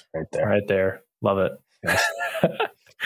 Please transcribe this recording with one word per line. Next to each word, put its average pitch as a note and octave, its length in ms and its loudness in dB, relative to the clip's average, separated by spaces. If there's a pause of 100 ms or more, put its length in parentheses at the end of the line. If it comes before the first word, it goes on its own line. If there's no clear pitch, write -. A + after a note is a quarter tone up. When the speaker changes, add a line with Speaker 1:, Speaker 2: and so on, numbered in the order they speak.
(140)
Speaker 1:
Right D#2+ 180 -4
there. - 160 0
Speaker 2:
Right G#2 200 2
there. F#2+ 340 0 (200)
Love G2 180 2
it. F#2 120 2 (320)
Speaker 1:
Yes. - 180 2 (400)
Speaker 2:
<laughs> - 120 2 (520)